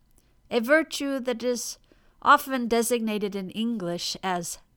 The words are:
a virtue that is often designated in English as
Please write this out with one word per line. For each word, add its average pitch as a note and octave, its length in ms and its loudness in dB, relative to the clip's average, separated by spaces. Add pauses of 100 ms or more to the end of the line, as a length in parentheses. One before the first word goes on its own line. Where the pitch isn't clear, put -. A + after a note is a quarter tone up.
(500)
a A#3+ 120 0
virtue C#4+ 580 2
that A#3+ 240 -6
is B3 340 -4 (440)
often C4+ 460 4
designated A3 680 0
in F#3+ 140 -6
English G3+ 720 -4
as F3 360 -4 (180)